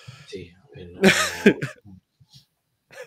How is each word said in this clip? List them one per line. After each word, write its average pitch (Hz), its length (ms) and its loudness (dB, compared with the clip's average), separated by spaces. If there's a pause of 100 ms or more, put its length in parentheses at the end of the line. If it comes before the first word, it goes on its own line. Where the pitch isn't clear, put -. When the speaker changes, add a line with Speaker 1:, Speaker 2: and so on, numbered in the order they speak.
(280)
Speaker 1:
Sí, 90 220 -16
a - 260 -20
ver, 90 140 -18
no, - 120 -8
no. 190 80 8
Speaker 2:
<laughs> - 500 2 (1500)